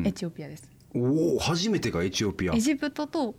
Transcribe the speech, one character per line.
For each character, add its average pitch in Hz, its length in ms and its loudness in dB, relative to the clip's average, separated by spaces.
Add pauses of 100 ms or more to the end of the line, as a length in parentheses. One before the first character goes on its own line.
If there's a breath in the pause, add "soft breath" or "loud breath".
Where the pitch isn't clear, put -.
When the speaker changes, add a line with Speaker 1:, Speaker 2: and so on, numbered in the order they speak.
Speaker 1:
エ 202 100 2
チ - 120 -8
オ 170 60 -4
ピ 160 140 -12
ア 143 40 -12
で 151 80 -14
す。 - 140 -20 (240)
Speaker 2:
う 123 40 -2
ん。 120 120 0
お 156 260 4
ー、 - 40 2
初 175 280 0
め 196 100 2
て 117 120 -2
が 85 120 0
エ 95 80 0
チ 110 140 0
オ 98 80 0
ピ 92 160 -2
ア。 - 60 2
Speaker 1:
エ 233 60 2
ジ 285 140 2
プ 294 160 -4
ト 302 160 -4
と 269 320 -2